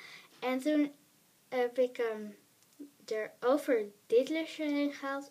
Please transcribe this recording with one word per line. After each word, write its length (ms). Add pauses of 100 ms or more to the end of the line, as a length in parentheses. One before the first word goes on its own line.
(380)
En 200
toen 360 (540)
heb 300
ik 180
hem 400 (680)
er 340
over 460 (200)
dit 220
lusje 340
heen 300
gehaald, 380